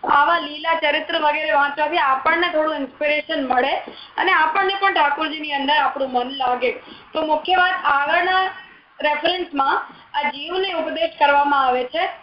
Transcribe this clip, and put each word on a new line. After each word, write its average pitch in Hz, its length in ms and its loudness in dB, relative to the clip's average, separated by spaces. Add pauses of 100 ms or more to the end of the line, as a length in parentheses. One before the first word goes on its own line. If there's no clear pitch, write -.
(180)
આવા 302 260 4
લીલા 302 400 -4
ચરિત્ર 311 400 0
વગેરે 302 340 2
વાંચવાથી 294 460 0
આપણને 320 500 2
થોડું 311 280 0
ઇન્સ્પિરેશન 294 680 -2
મળે 254 240 2 (440)
અને 370 180 0
આપણને 381 480 2
પણ 381 160 2
ઠાકોરજીની 302 580 -2
અંદર 269 220 0
આપણું 269 360 -2
મન 247 220 -2
લાગે. 247 340 0 (380)
તો 311 220 -2
મુખ્ય 320 280 2
વાત 359 360 2
આગળના 349 500 2 (540)
રેફરન્સમાં 294 760 0 (360)
આ 285 240 -2
જીવને 359 400 -4
ઉપદેશ 320 420 -4
કરવામાં 285 480 4
આવે 254 180 2 (120)
છે 349 100 0 (160)